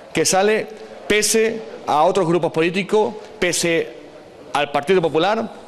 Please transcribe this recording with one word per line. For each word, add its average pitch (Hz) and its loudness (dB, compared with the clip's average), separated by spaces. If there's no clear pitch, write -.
que 160 2
sale 196 2
pese 220 2
a 147 4
otros 185 2
grupos 165 0
políticos, 190 0
pese 170 0
al 143 -2
Partido 180 2
Popular, 175 0